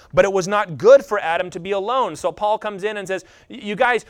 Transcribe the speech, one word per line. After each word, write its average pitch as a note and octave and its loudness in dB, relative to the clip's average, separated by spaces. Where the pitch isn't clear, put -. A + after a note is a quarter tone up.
But F3+ 4
it G3 2
was F#3+ 0
not G3+ -2
good A#3+ 8
for G#3 -4
Adam F3 -2
to F3+ -12
be F#3 -8
alone." G3+ -2
So E3+ -4
Paul G#3 -2
comes G3+ -8
in G#3+ -4
and G3+ -8
says, F#3 -6
"You G#3 -10
guys, B3 0